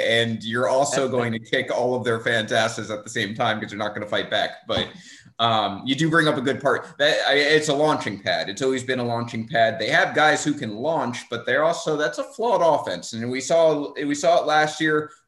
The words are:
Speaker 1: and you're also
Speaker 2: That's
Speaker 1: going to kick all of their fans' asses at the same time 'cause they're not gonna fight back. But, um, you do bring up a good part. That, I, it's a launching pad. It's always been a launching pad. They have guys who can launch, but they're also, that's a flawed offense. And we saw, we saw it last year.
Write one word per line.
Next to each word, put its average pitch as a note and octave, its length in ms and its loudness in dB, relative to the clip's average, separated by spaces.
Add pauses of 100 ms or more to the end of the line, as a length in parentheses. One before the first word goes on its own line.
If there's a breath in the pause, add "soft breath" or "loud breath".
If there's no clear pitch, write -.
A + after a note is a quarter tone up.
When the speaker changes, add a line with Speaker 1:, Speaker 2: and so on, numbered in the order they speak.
Speaker 1:
and A2+ 360 0
you're A#2+ 260 -2
also C#3 320 2
Speaker 2:
That's B2+ 100 0
Speaker 1:
going A#2+ 220 0
to A2+ 60 -4
kick A#2+ 360 -2
all B2 200 0
of A#2 100 -4
their A2+ 140 2
fans' A#2 320 0
asses A2+ 400 0
at G#2 120 -8
the A2 60 -16
same G#2+ 240 -4
time A2+ 260 0
'cause G#2 120 -8
they're G#2 80 -8
not G#2 160 -4
gonna G#2 120 -8
fight G2 220 -2
back. - 380 -4
But, F#2 200 -2 (520 loud breath)
um, G#2+ 460 0
you C3 100 0
do D#3+ 140 0
bring D#3 180 4
up D3 80 2
a C#3+ 60 -4
good B2+ 200 -2
part. C3 240 0 (140 loud breath)
That, D3 260 2
I, C#3 100 4
it's D3 340 4
a C#3+ 40 4
launching C#3 460 0
pad. E2+ 300 -2
It's G2+ 120 -6
always C3 220 0
been B2+ 160 -2
a A#2+ 60 -2
launching A#2 420 -4
pad. A2+ 320 2
They G#2+ 100 -2
have E3+ 240 0
guys D3+ 300 4
who D3+ 100 0
can G#2+ 220 -6
launch, B2+ 540 -4
but A#2 160 -6
they're C3+ 180 2
also, E3 320 0
that's D3+ 220 -2
a C#4 80 -6
flawed A3 360 0
offense. G#2+ 520 0
And A#2 180 -6
we C3 80 -4
saw, D#3 540 2
we C#3+ 220 -2
saw E3+ 260 4
it - 40 -2
last D3+ 360 2
year. D3+ 280 2 (180 loud breath)